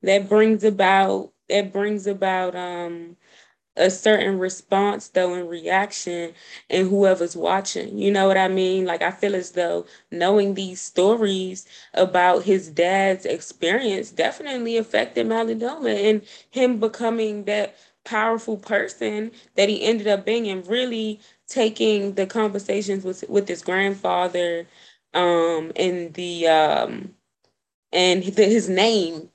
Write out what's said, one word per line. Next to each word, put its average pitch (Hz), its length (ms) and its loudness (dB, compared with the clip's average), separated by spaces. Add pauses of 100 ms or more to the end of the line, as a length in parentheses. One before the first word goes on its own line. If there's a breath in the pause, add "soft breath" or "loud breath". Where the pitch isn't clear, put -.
That 196 260 2
brings 214 360 4
about, 196 680 2 (160)
that 196 240 0
brings 202 340 -2
about, 190 500 -2
um, 175 600 -10 (600 soft breath)
a 185 140 6
certain 196 480 2
response, 196 720 -2
though, 180 260 0
and 180 140 -8
reaction 170 840 -4 (360 loud breath)
in 185 200 0
whoever's 185 480 2
watching. 190 640 -2
You 196 140 2
know 196 160 4
what 190 80 4
I 185 120 2
mean? 185 380 0
Like, 170 160 -2
I 170 80 0
feel 196 240 -2
as 180 180 -6
though 170 340 -2 (240 loud breath)
knowing 196 440 2
these 185 260 -8
stories 190 880 0 (280 loud breath)
about 180 500 4
his 185 260 2
dad's 185 560 0
experience 190 840 -2
definitely 247 680 -4
affected 226 500 -2
Malidoma 226 680 -4 (160)
and 214 120 2 (280 loud breath)
him 254 300 0
becoming 220 640 -4
that 208 320 -4 (280 soft breath)
powerful 226 540 -2
person 214 720 -4 (260 loud breath)
that 202 120 4
he 214 160 -2
ended 214 240 0
up 196 160 0
being 226 240 -2
and 190 200 -6
really 220 520 -4 (280 soft breath)
taking 214 680 0
the 196 120 0
conversations 196 800 -2
with, 185 240 -8
with 196 200 0
his 175 140 -6
grandfather, 180 1040 -2 (480 soft breath)
um, 170 600 2
and 175 380 -2
the, 175 340 -4
um, 156 680 2 (760)
and 180 320 2
the, 196 200 4
his 208 240 2
name 185 680 0